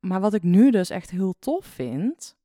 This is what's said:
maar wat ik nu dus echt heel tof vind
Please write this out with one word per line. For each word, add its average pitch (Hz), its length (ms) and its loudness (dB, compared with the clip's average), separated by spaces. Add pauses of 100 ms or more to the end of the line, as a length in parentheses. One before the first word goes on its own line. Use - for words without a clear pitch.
maar 185 180 -4
wat 208 120 0
ik 202 100 -4
nu 196 280 6
dus 190 180 0
echt - 200 -10
heel 185 300 -4
tof 330 260 -6
vind 143 800 -8